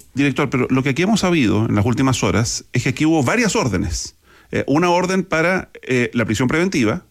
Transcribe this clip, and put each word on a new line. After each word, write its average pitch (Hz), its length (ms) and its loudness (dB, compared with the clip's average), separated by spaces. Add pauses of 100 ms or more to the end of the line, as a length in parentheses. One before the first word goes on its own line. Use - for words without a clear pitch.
(140)
Director, 139 340 0
pero 139 220 -2
lo 131 120 2
que 139 80 -2
aquí 131 120 -2
hemos 202 180 2
sabido 113 460 2
en 110 80 0
las 104 100 2
últimas 127 380 0
horas 107 500 -2
es 127 120 -2
que 202 60 -2
aquí - 140 -2
hubo 160 180 2
varias 214 340 0
órdenes. 196 600 -4 (360)
Eh, 110 140 -4
una 160 220 2
orden 180 340 2
para, 170 460 -2 (140)
eh, 123 320 0
la 120 100 0
prisión 123 240 0
preventiva 160 640 0